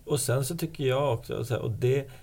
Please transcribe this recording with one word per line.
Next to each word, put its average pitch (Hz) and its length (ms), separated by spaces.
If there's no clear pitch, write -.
och 143 140
sen 135 260
så 165 120
tycker 160 260
jag 131 300
också, - 220
och 113 120
så 113 60
här, - 80
och 120 100
det, 127 300